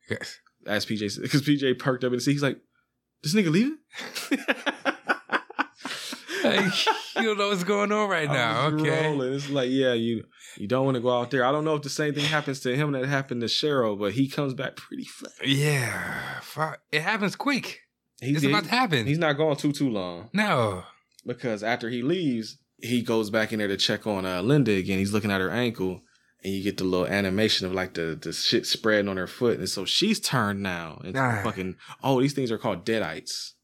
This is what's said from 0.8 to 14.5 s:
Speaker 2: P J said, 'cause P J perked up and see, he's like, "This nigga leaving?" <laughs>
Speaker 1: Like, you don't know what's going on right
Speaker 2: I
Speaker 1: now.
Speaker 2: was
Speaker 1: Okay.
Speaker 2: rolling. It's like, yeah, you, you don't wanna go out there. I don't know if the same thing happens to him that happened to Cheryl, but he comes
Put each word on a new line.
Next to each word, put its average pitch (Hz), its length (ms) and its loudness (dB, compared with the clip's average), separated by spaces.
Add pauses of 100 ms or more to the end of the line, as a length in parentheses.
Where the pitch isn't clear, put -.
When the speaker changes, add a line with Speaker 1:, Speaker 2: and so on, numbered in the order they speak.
Speaker 2:
P 110 120 -4
J 104 100 -4
said, 104 240 -6
'cause 143 100 4
P 147 160 4
J 135 160 2
perked 127 300 -2
up 123 80 0
and 123 100 -2
see, 139 120 2
he's 143 100 0
like, 131 160 0 (640)
"This 156 100 -2
nigga 196 180 4
leaving?" 254 260 2 (520)
<laughs> - 180 -2 (1900)
Speaker 1:
Like, 196 300 2 (460)
you 226 60 0
don't 214 140 2
know 202 120 2
what's 180 160 0
going 202 260 2
on 214 180 2
right 165 200 2
Speaker 2:
I 143 40 2
Speaker 1:
now. 120 380 2
Speaker 2:
was 151 100 0
Speaker 1:
Okay. 156 260 2
Speaker 2:
rolling. 135 260 0
It's 139 160 -6
like, 135 200 2
yeah, 131 240 4
you, 117 300 0 (340)
you 104 120 -8
don't 131 160 4
wanna 131 160 2
go 123 180 2
out 120 120 -4
there. 131 140 4
I 131 60 6
don't 151 140 2
know 156 100 2
if 143 60 -4
the 143 80 -8
same 151 240 -2
thing 143 100 0
happens 143 380 0
to 123 140 0
him 147 180 0
that 127 120 -2
happened 135 360 -2
to 113 60 0
Cheryl, 120 520 2
but 101 140 0
he 135 160 2
comes 139 240 -2